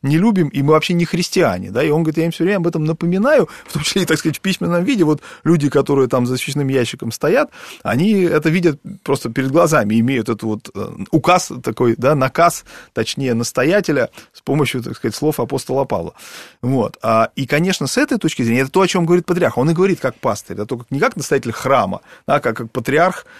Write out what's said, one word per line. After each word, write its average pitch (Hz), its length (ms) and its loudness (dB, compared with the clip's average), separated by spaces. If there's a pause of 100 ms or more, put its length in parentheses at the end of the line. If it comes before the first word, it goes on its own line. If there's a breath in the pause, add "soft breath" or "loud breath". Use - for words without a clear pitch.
не 143 140 2
любим, 190 300 4
и 139 160 -2
мы 151 120 4
вообще 156 200 2
не 170 100 2
христиане, 113 680 -2
да, 120 100 0
и 156 80 0
он 160 140 2
говорит, 156 140 -2
я 160 80 0
им 165 40 -2
всё 165 140 -4
время 196 140 0
об 170 100 -2
этом 165 160 -2
напоминаю, 185 640 2 (180 loud breath)
в - 60 -16
том 147 100 -4
числе - 200 -2
и, - 20 -2
так 160 140 0
сказать, 160 200 -2
в - 20 -20
письменном 175 440 -2
виде, 214 180 2
вот 151 200 2 (200 loud breath)
люди, 151 260 2
которые 139 400 2
там 123 180 0
за 127 100 -2
священным 139 320 -4
ящиком 127 420 -2
стоят, 220 400 0 (320 loud breath)
они 170 300 2 (100)
это 156 260 0
видят 160 300 2 (240)
просто 139 260 -2
перед 135 220 -2
глазами, 139 480 2
имеют 120 300 0
этот 113 160 -4
вот, 107 320 -6
э, 101 160 -10 (180)
указ 175 400 2 (140)
такой, 120 340 0
да, 135 160 2
наказ, 151 500 2 (280 loud breath)
точнее, 120 420 -2
настоятеля 139 760 0 (220 loud breath)
с - 80 -20
помощью, 135 440 -2
так 127 100 -10
сказать, - 220 -4
слов 147 240 -2
апостола 131 440 -2
Павла. 85 300 -4 (480 loud breath)
Вот. 123 400 0
А, 113 320 2
и, 135 120 -6
конечно, 170 420 0
с - 100 -4
этой 277 200 2
точки 156 260 -2
зрения, 113 180 2
это 131 80 -4
то, 190 120 4
о 185 40 4
чём 175 180 0
говорит 175 220 2
патриарх, 170 320 0
он 135 120 2
и 165 40 2
говорит 185 240 2
как 127 160 -4
пастырь, 101 420 -6
да, 104 80 -6
только 120 260 -8
не 139 100 -4
как 233 160 0
настоятель 135 360 -2
храма, 110 500 0 (260 loud breath)
да, 143 100 2
как, 117 180 -4
как 117 140 -10
патриарх, 151 560 0 (120)